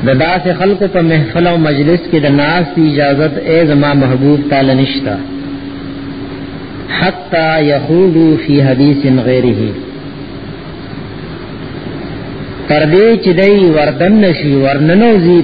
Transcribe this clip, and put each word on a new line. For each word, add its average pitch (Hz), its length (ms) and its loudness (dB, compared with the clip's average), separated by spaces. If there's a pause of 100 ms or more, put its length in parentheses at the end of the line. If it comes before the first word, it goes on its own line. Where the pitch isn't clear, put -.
د 131 120 2
داسې 175 400 -2
خلکو 196 280 0
په 180 140 0
محفل 165 460 0
او 170 120 0
مجلس 151 420 2 (120)
کې - 20 -2
د 151 120 2
ناستې 147 520 0
اجازت 143 680 0
اے 165 200 2
زما 143 280 2
محبوب 135 460 2 (100)
تعالی 135 240 2
نشته. 120 440 -2 (1800)
حتی 160 720 0
یخوضوا 160 680 2 (100)
فی 143 160 4
حدیث 139 440 2 (180)
غیره، 117 480 0 (3000)
تر 151 240 0
دې 214 320 4
چې 190 40 2
دی 196 360 4
وردن 151 480 2
نشي، 170 420 2
ورننوځي 170 880 4